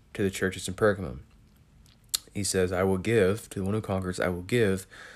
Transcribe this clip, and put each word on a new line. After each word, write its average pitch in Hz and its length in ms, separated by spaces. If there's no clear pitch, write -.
to - 80
the 98 80
churches 95 380
in 92 80
Pergamum? 95 440
He 101 100
says, 92 280
"I 92 120
will 95 160
give, 107 500
to - 100
the 92 60
one 98 80
who 107 80
conquers, 92 380
I 65 80
will 87 160
give 98 420